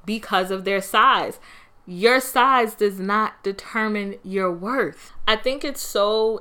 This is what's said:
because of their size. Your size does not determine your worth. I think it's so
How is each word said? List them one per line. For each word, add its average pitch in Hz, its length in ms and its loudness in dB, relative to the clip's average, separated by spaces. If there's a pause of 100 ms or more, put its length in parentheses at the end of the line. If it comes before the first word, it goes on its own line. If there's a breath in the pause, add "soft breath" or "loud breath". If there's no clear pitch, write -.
because 202 460 -2
of 190 160 -6
their 196 160 0
size. 214 580 2 (500 loud breath)
Your 220 300 4
size 254 540 2
does 196 260 0
not 202 420 -2
determine 202 800 -4
your 185 300 -2
worth. 185 600 -4 (140)
I 220 80 4
think 262 300 -4
it's 277 160 -8
so 220 600 0